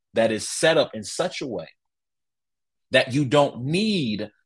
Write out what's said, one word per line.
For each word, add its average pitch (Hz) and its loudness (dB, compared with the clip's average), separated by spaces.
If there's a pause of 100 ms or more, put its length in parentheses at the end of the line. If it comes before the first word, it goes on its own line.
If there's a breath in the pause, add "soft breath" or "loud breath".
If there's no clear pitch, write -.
(140)
that 113 4
is 104 -4
set 160 2
up - 0
in 110 -10
such - -6
a 170 -6
way 90 -8 (1200)
that 127 2
you 143 2
don't 131 2
need 151 -2 (160)